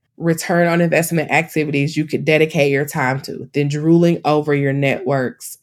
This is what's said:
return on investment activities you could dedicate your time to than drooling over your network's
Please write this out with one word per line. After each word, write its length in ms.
return 480
on 140
investment 500
activities 680
you 80
could 180
dedicate 480
your 140
time 360
to 320
than 140
drooling 560
over 320
your 160
network's 920